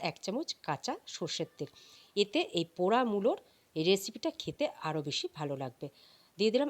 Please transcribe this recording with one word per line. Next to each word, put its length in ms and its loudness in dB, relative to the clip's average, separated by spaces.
এক 200 -2
চামচ 280 -4
কাঁচা 300 -4
সর্ষের 480 -6
তেল। 140 -8
এতে 240 2
এই 120 0
পোড়া 280 4
মূলোর 340 2
এই 80 0
রেসিপিটা 460 2
খেতে 260 -4
আরও 200 -2
বেশি 240 -4
ভালো 220 -4
লাগবে। 300 -8
দিয়ে 160 4
দিলাম 160 4